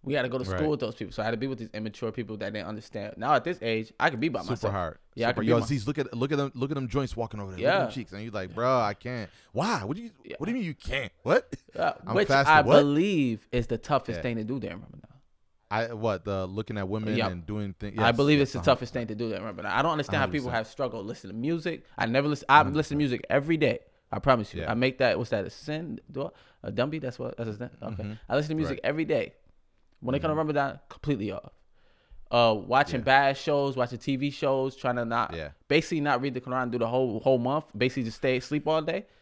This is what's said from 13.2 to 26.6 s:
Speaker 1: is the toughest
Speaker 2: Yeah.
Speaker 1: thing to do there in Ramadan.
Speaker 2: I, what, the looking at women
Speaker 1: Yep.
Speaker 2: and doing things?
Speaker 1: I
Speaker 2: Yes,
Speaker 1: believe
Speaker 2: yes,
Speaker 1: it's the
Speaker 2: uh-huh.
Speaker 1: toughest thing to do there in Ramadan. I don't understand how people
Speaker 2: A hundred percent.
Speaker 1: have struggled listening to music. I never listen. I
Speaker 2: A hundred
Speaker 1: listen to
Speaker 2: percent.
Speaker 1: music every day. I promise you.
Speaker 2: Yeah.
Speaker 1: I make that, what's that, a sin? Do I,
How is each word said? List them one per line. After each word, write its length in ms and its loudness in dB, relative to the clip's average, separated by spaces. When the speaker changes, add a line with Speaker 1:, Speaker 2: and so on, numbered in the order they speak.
Speaker 1:
is 160 0
the 100 -2
toughest 420 -2
Speaker 2:
Yeah. 40 -8
Speaker 1:
thing 140 -2
to 80 -4
do 160 -4
there 120 -6
in 80 -10
Ramadan. 220 -18
Speaker 2:
I, 220 -2
what, 320 -2
the 220 -2
looking 320 -6
at 100 -4
women 280 -2
Speaker 1:
Yep. 140 0
Speaker 2:
and 160 -10
doing 280 -6
things? 240 -10
Speaker 1:
I 80 4
Speaker 2:
Yes, 100 6
Speaker 1:
believe 220 6
Speaker 2:
yes, 60 4
Speaker 1:
it's 80 -4
the 80 -4
Speaker 2:
uh-huh. 40 -6
Speaker 1:
toughest 180 -10
thing 140 -4
to 80 -6
do 120 -4
there 100 -4
in 60 -8
Ramadan. 260 -8
I 120 2
don't 100 2
understand 280 -2
how 60 2
people 220 -4
Speaker 2:
A 40 -4
hundred 80 0
percent. 60 -6
Speaker 1:
have 60 -20
struggled 340 -6
listening 280 -12
to 40 -8
music. 460 -4
I 80 0
never 220 2
listen. 200 -4
I 120 8
Speaker 2:
A 40 4
hundred 120 0
Speaker 1:
listen 220 0
to 60 2
Speaker 2:
percent. 60 0
Speaker 1:
music 180 -4
every 300 2
day. 220 2
I 100 -4
promise 340 2
you. 80 -4
Speaker 2:
Yeah. 80 -4
Speaker 1:
I 40 0
make 240 2
that, 200 4
what's 120 -4
that, 140 0
a 60 -8
sin? 500 -8
Do 120 -6
I, 460 -12